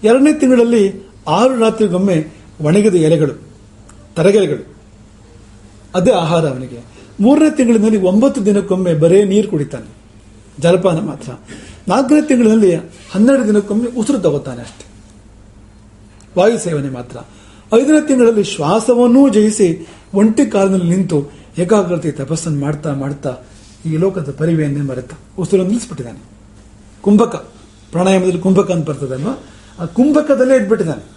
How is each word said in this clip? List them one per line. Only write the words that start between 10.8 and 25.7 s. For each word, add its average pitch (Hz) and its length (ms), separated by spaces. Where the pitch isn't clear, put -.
ಮಾತ್ರ. - 320
ನಾಲ್ಕನೇ 262 340
ತಿಂಗಳಿನಲ್ಲಿ 220 540
ಹನ್ನೆರಡು 240 360
ದಿನಕ್ಕೊಮ್ಮೆ 214 520
ಉಸಿರು 240 200
ತಗೋತಾನೆ 135 420
ಅಷ್ಟೇ, - 240
ವಾಯು 208 200
ಸೇವನೆ 147 320
ಮಾತ್ರ. 123 280
ಐದನೇ 302 320
ತಿಂಗಳಲ್ಲಿ 233 360
ಶ್ವಾಸವನ್ನೂ 240 840
ಜಯಿಸಿ 208 580
ಒಂಟಿ 220 320
ಕಾಲಿನಲ್ಲಿ 190 500
ನಿಂತು 160 460
ಏಕಾಗ್ರತೆ 175 540
ತಪಸ್ಸನ್ನು 147 480
ಮಾಡ್ತಾ 147 340
ಮಾಡ್ತಾ 139 420
ಈ 156 120
ಲೋಕದ 170 400
ಪರಿವೆಯನ್ನೇ 151 440
ಮರೆತ 127 300
ಉಸಿರು 185 260
ನಿಲ್ಲಿಸ್ಬಿಟ್ಟಿದ್ದಾನೆ. 180 560